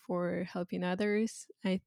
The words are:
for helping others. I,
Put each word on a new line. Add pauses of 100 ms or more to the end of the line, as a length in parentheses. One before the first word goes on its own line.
for
helping
others. (160)
I,